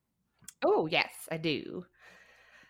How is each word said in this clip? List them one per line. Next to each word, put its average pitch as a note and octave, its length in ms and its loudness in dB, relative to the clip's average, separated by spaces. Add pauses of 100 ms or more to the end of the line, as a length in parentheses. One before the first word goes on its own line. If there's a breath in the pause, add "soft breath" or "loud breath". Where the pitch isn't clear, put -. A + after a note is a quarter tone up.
(640)
Oh, F4+ 240 4
yes, D#3+ 240 2 (200)
I E3 80 -4
do. D#3+ 460 -4 (840 soft breath)